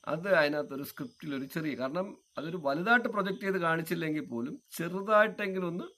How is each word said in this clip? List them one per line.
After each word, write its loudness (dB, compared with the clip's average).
അത് -4
അതിനകത്തൊരു 2
സ്ക്രിപ്റ്റിൽ -10
ഒരു -4
ചെറിയ, -4
കാരണം -2
അതൊരു -6
വലുതായിട്ട് 4
പ്രൊജക്ട് -2
ചെയ്ത് 0
കാണിച്ചില്ലെങ്കിൽ 0
പോലും -4
ചെറുതായിട്ടെങ്കിലും 2
ഒന്ന് -4